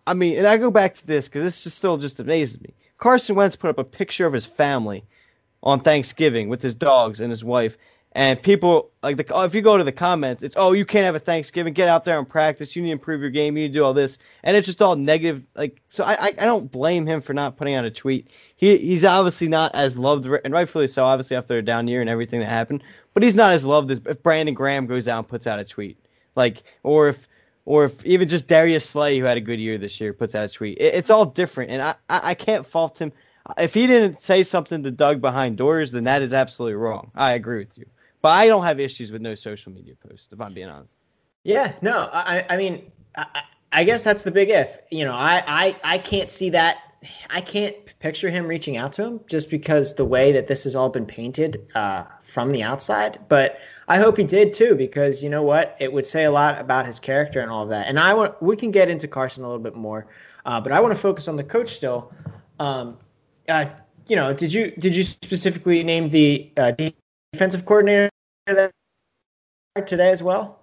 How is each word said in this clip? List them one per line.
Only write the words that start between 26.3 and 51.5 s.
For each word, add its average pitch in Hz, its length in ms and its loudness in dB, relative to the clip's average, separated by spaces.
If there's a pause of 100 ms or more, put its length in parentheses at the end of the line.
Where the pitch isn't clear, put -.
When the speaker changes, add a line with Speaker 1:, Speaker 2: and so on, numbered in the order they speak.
Speaker 1:
Like, 123 280 0 (200)
or 151 240 4
if, 139 220 -4 (360)
or 151 200 4
if - 200 -6
even 180 220 4
just 165 180 -2
Darius 160 420 4
Slay, 147 320 0
who 127 60 -2
had 123 120 2
a 120 40 -6
good 113 180 -6
year 110 180 -4
this 101 240 -10
year, 107 100 -6
puts 107 240 -6
out 107 80 -2
a 101 60 -6
tweet. 107 300 -10
It, 156 160 2
it's 180 140 -2
all 214 160 6
different, 135 460 -6
and 131 100 -6
I, 151 140 -4 (140)
I, 175 120 0 (100)
I - 20 0
can't 180 340 -4
fault - 320 -4
him. 156 140 -8 (440)
If 165 160 -2
he 240 140 2
didn't 220 320 4
say 190 240 4
something 165 400 -4
to 135 80 -4
Doug 143 300 2
behind 127 340 -2
doors, 139 380 0
then 120 100 -4
that 135 180 0
is 127 120 -6
absolutely 123 420 -2
wrong. 107 400 -6
I 127 200 0
agree 113 240 -6
with - 180 -16
you. 117 80 -20 (360)
But 156 120 6
I 202 120 6
don't 214 180 4
have 156 160 -2
issues 127 320 -8
with 110 120 -12
no 113 100 -8
social 104 380 -16
media 92 240 -20 (120)
posts, - 240 -20
if 104 80 -20
I'm 104 140 -14
being 92 140 -16
honest. 71 240 -20 (500)
Speaker 2:
Yeah, 220 400 0
no, 202 320 -2
I, 180 380 -4
I 180 40 -2
mean, 185 360 -6 (240)
I, 151 180 -10
I, 143 80 -10 (300)
I 160 120 2
guess 233 200 2
that's 208 180 0
the 196 80 -6
big 196 200 2
if. 175 280 2 (140)
You 156 140 -4
know, 127 80 -6
I, 151 340 2
I, 180 360 0
I 165 140 -2
can't 190 320 -6
see 185 220 -6
that. 165 260 2 (540)
I 175 100 -6
can't 208 340 -6 (220)
picture 160 320 -6
him 175 160 -4
reaching 156 320 -6
out 135 160 -8
to 202 100 -6
him 233 220 -10
just 151 240 -6
because 151 460 -2
the 135 100 0
way 131 280 4
that 127 120 0
this 135 200 -4
has 131 100 -6
all 131 140 0
been 123 180 -6
painted, 120 640 -6